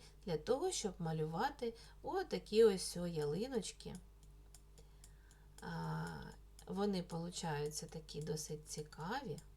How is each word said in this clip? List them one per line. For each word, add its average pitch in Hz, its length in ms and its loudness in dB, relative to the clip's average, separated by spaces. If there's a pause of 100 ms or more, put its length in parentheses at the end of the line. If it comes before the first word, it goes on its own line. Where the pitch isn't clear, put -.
(260)
для 160 120 4
того, 311 340 4
щоб 190 280 0
малювати 165 760 0 (300)
отакі 269 600 6
ось 196 340 6
о 175 100 0
ялиночки. 175 880 0 (1700)
А, 160 440 0 (600)
вони 190 360 2
получаються 165 800 -2
такі 156 360 -8
досить 151 480 -4
цікаві. 185 720 -4 (180)